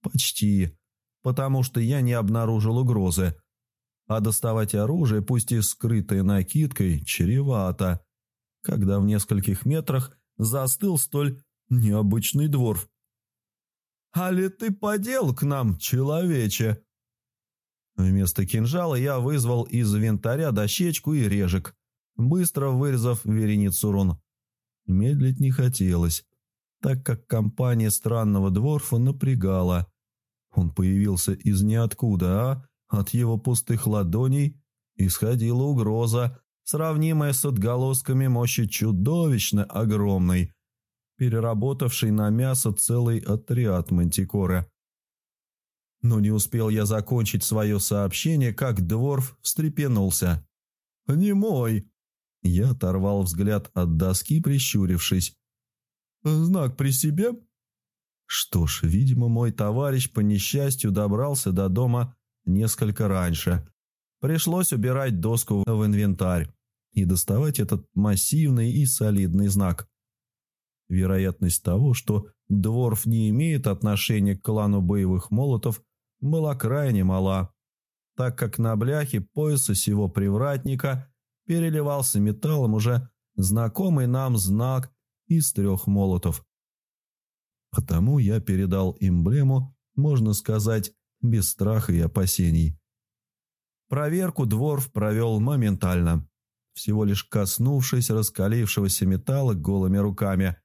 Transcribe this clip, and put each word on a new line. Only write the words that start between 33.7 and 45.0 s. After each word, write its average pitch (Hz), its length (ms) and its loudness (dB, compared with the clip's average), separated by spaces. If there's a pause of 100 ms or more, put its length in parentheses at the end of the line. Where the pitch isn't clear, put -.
ладоней 120 760 0 (360)
исходила 113 680 0
угроза, 120 800 0 (240)
сравнимая 156 680 0
с - 120 -2
отголосками 131 840 0
мощи 120 400 0
чудовищно 107 960 0
огромной – 95 880 0 (680)
переработавший 117 880 0
на 107 200 2
мясо 123 420 0
целый 120 480 0
отряд 107 720 0
мантикоры. 90 760 0 (1300)